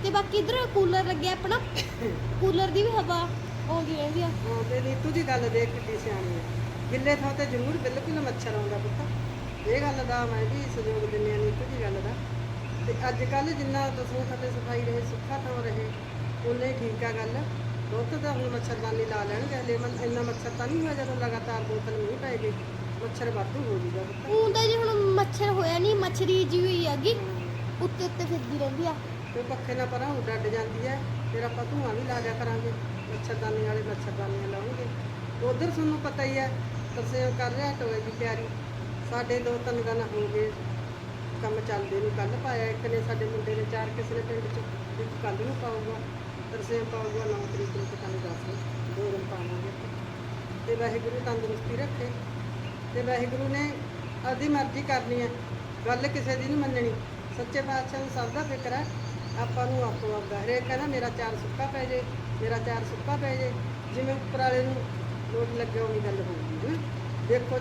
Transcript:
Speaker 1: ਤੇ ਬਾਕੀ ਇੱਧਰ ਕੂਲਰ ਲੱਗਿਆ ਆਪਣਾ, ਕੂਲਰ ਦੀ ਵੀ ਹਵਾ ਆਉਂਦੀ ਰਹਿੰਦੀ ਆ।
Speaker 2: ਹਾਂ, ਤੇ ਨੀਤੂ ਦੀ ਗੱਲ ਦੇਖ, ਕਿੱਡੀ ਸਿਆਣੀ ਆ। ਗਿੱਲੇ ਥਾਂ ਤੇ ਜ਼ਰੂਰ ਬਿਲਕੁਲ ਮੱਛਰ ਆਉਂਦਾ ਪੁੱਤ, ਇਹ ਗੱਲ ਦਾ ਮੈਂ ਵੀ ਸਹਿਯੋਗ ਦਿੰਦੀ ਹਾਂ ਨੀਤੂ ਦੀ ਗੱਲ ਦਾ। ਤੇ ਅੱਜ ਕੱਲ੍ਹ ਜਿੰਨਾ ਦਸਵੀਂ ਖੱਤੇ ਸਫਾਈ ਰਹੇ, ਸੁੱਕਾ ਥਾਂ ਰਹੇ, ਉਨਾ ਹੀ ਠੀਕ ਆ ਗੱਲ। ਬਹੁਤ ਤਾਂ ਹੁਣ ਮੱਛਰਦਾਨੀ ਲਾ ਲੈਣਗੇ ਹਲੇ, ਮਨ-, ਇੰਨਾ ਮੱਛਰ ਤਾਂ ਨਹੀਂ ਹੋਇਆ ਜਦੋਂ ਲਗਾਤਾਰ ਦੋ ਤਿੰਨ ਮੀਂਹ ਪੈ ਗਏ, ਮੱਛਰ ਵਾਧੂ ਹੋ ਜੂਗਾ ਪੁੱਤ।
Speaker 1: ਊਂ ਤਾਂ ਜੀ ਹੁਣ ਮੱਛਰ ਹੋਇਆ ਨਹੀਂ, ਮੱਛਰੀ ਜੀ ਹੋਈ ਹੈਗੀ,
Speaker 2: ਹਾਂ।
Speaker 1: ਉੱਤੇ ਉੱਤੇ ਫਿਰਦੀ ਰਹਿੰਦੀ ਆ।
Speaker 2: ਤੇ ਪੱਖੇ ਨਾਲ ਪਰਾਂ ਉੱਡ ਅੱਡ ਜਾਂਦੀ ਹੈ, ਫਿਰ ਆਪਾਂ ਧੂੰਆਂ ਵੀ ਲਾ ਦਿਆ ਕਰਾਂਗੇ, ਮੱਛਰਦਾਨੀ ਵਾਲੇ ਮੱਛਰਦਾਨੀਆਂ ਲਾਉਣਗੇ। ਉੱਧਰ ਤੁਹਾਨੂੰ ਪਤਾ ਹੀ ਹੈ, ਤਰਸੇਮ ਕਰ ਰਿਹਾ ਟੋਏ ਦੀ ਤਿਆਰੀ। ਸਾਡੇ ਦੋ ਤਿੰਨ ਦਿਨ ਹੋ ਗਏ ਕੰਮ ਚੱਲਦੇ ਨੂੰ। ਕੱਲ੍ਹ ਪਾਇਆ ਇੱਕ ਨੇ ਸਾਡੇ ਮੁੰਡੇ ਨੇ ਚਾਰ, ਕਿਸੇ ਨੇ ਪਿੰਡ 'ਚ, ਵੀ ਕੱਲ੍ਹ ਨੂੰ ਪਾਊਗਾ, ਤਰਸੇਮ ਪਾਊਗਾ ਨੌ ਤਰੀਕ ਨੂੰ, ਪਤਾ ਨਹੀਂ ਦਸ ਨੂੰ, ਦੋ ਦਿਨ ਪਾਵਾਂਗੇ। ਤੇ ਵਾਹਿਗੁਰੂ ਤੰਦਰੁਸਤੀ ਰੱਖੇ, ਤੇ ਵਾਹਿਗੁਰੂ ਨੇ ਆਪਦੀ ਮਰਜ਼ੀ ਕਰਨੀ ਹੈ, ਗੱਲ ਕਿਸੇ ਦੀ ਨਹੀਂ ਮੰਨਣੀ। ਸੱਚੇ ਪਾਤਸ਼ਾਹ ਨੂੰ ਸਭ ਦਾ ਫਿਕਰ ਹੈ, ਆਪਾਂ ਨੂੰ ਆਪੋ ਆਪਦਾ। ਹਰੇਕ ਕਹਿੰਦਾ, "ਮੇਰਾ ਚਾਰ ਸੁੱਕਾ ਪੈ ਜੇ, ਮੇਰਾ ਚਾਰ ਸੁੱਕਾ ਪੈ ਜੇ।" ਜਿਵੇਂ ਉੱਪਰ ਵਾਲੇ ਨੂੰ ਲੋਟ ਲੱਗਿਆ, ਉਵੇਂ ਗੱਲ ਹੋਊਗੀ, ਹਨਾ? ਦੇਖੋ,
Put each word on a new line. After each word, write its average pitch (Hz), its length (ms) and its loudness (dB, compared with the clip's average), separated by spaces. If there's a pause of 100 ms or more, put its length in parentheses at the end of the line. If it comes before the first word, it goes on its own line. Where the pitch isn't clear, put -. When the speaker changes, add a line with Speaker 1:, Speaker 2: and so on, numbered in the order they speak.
Speaker 1:
ਤੇ 392 60 4
ਬਾਕੀ 403 280 4
ਇੱਧਰ 466 360 2
ਕੂਲਰ 370 300 6
ਲੱਗਿਆ 359 280 2
ਆਪਣਾ, 381 300 2 (800)
ਕੂਲਰ 381 260 6
ਦੀ 370 160 4
ਵੀ 466 60 6
ਹਵਾ 349 400 2 (400)
ਆਉਂਦੀ 320 260 2
ਰਹਿੰਦੀ 302 260 0
ਆ। 339 60 2
Speaker 2:
ਹਾਂ, 226 420 0
ਤੇ 247 100 2
ਨੀਤੂ 262 320 0
ਦੀ 330 160 2
ਗੱਲ 247 220 4
ਦੇਖ, 233 200 4
ਕਿੱਡੀ - 340 -2
ਸਿਆਣੀ 381 320 0
ਆ। - 40 -2 (520)
ਗਿੱਲੇ 262 240 4
ਥਾਂ 277 180 0
ਤੇ 277 120 2
ਜ਼ਰੂਰ 254 320 0
ਬਿਲਕੁਲ 277 420 0
ਮੱਛਰ 233 360 -2
ਆਉਂਦਾ 208 220 0
ਪੁੱਤ, 285 300 0 (600)
ਇਹ 254 140 6
ਗੱਲ 277 240 2
ਦਾ 240 200 2
ਮੈਂ 220 180 2
ਵੀ 277 180 2 (140)
ਸਹਿਯੋਗ 415 340 0
ਦਿੰਦੀ 427 220 2
ਹਾਂ 415 60 2
ਨੀਤੂ 427 400 2
ਦੀ - 60 0
ਗੱਲ 196 100 0
ਦਾ। 196 160 -2 (760)
ਤੇ 240 60 2 (160)
ਅੱਜ 247 140 0
ਕੱਲ੍ਹ 277 280 2
ਜਿੰਨਾ 277 380 2
ਦਸਵੀਂ 254 420 -2
ਖੱਤੇ 254 180 -2
ਸਫਾਈ 240 320 0
ਰਹੇ, 233 200 2
ਸੁੱਕਾ - 360 -2
ਥਾਂ 254 260 -2
ਰਹੇ, 220 280 0 (540)
ਉਨਾ 247 200 2
ਹੀ 262 80 2
ਠੀਕ 226 300 -2
ਆ 226 80 0
ਗੱਲ। 226 320 -2 (480)
ਬਹੁਤ 233 320 0
ਤਾਂ 285 80 0
ਹੁਣ 254 180 0
ਮੱਛਰਦਾਨੀ 220 560 0
ਲਾ 214 180 0
ਲੈਣਗੇ 262 320 -2
ਹਲੇ, 240 220 0
ਮਨ-, 240 260 -2
ਇੰਨਾ 240 180 0
ਮੱਛਰ 233 360 -2
ਤਾਂ 247 100 -2
ਨਹੀਂ 320 140 2
ਹੋਇਆ 320 120 2
ਜਦੋਂ 277 220 -2
ਲਗਾਤਾਰ 233 460 -2
ਦੋ 214 240 0
ਤਿੰਨ 214 120 -2
ਮੀਂਹ 214 200 0
ਪੈ 262 200 -2
ਗਏ, 208 140 0 (520)
ਮੱਛਰ 233 260 -2
ਵਾਧੂ 208 340 -2
ਹੋ 208 200 2
ਜੂਗਾ 185 200 -2
ਪੁੱਤ। - 260 -6
Speaker 1:
ਊਂ 440 240 6
ਤਾਂ 440 100 6
ਜੀ 453 120 6
ਹੁਣ 453 180 4
ਮੱਛਰ 403 560 6
ਹੋਇਆ 349 280 4
ਨਹੀਂ, 403 180 6
ਮੱਛਰੀ 370 480 4
ਜੀ 349 160 4
ਹੋਈ 359 280 4
ਹੈਗੀ, 285 260 4
Speaker 2:
ਹਾਂ। 403 80 2 (600)
Speaker 1:
ਉੱਤੇ 359 240 0
ਉੱਤੇ 359 200 -2
ਫਿਰਦੀ 302 320 -2
ਰਹਿੰਦੀ 277 300 0
ਆ। 320 80 0 (400)
Speaker 2:
ਤੇ 240 140 -2
ਪੱਖੇ 254 240 -2
ਨਾਲ 247 140 0
ਪਰਾਂ 254 200 -2
ਉੱਡ 254 260 0
ਅੱਡ 208 140 0
ਜਾਂਦੀ 220 400 0
ਹੈ, 240 120 0 (320)
ਫਿਰ 233 120 0
ਆਪਾਂ 240 220 -2
ਧੂੰਆਂ 262 280 0
ਵੀ 233 140 -2
ਲਾ 247 120 0
ਦਿਆ 226 140 -2
ਕਰਾਂਗੇ, 233 380 0 (380)
ਮੱਛਰਦਾਨੀ 220 580 0
ਵਾਲੇ 214 160 0
ਮੱਛਰਦਾਨੀਆਂ 196 640 -2
ਲਾਉਣਗੇ। 214 380 -4 (600)
ਉੱਧਰ 480 200 2
ਤੁਹਾਨੂੰ 311 340 2
ਪਤਾ 277 240 -2
ਹੀ 269 140 2
ਹੈ, 262 140 2 (440)
ਤਰਸੇਮ 247 420 0
ਕਰ 247 140 0
ਰਿਹਾ 277 280 0
ਟੋਏ 220 220 0
ਦੀ 220 180 -4
ਤਿਆਰੀ। 226 280 0 (640)
ਸਾਡੇ 240 280 2
ਦੋ 240 260 0
ਤਿੰਨ 247 160 0
ਦਿਨ 453 200 2
ਹੋ 427 320 0
ਗਏ 427 180 2 (920)
ਕੰਮ 214 120 0 (120)
ਚੱਲਦੇ 196 320 0
ਨੂੰ। 208 180 2
ਕੱਲ੍ਹ 202 140 2 (120)
ਪਾਇਆ 233 220 0
ਇੱਕ 220 220 -2
ਨੇ 226 200 2
ਸਾਡੇ 220 180 0
ਮੁੰਡੇ 214 300 -2
ਨੇ 214 160 0
ਚਾਰ, 220 160 -2 (100)
ਕਿਸੇ 226 180 -2
ਨੇ 233 60 0
ਪਿੰਡ 226 200 -2
'ਚ, 214 180 -2 (380)
ਵੀ 220 80 -2 (180)
ਕੱਲ੍ਹ 202 160 -2
ਨੂੰ 254 220 -2
ਪਾਊਗਾ, 220 380 -4 (520)
ਤਰਸੇਮ 220 340 -2
ਪਾਊਗਾ 220 400 -2
ਨੌ 415 280 0
ਤਰੀਕ 403 240 -2
ਨੂੰ, 392 80 -2
ਪਤਾ - 220 -6
ਨਹੀਂ 190 120 -2
ਦਸ 175 280 -4
ਨੂੰ, 190 80 -4 (400)
ਦੋ 202 160 0
ਦਿਨ 190 200 -2
ਪਾਵਾਂਗੇ। 180 380 -4 (960)
ਤੇ 233 80 4
ਵਾਹਿਗੁਰੂ 233 500 0
ਤੰਦਰੁਸਤੀ 226 500 -2
ਰੱਖੇ, 247 320 -2 (840)
ਤੇ 247 80 0
ਵਾਹਿਗੁਰੂ 247 460 0
ਨੇ 285 240 0 (540)
ਆਪਦੀ 254 220 0
ਮਰਜ਼ੀ 285 340 2
ਕਰਨੀ 247 400 2
ਹੈ, 240 60 0 (600)
ਗੱਲ 247 200 2
ਕਿਸੇ 269 280 0
ਦੀ 262 80 -2
ਨਹੀਂ 285 140 2
ਮੰਨਣੀ। 254 340 2 (460)
ਸੱਚੇ 247 240 -2
ਪਾਤਸ਼ਾਹ 269 380 -2
ਨੂੰ 269 160 -4
ਸਭ 233 140 0
ਦਾ 285 140 -2
ਫਿਕਰ 262 300 -2
ਹੈ, 285 120 0 (540)
ਆਪਾਂ 247 260 2
ਨੂੰ 254 180 2
ਆਪੋ 220 320 0
ਆਪਦਾ। 202 280 -2
ਹਰੇਕ 247 240 2
ਕਹਿੰਦਾ, 262 180 0
"ਮੇਰਾ 254 240 0
ਚਾਰ 226 220 -2
ਸੁੱਕਾ 262 340 -2
ਪੈ 277 200 -2
ਜੇ, 247 180 0 (380)
ਮੇਰਾ 226 160 2
ਚਾਰ 226 200 0
ਸੁੱਕਾ 277 440 -2
ਪੈ 269 140 0
ਜੇ।" 254 160 0 (440)
ਜਿਵੇਂ 262 180 0
ਉੱਪਰ 262 240 -2
ਵਾਲੇ 254 260 6
ਨੂੰ 269 120 2 (580)
ਲੋਟ 233 260 0
ਲੱਗਿਆ, 226 240 0
ਉਵੇਂ 214 180 2
ਗੱਲ 196 200 0
ਹੋਊਗੀ, 170 460 -2
ਹਨਾ? 320 100 2 (520)
ਦੇਖੋ, 247 320 4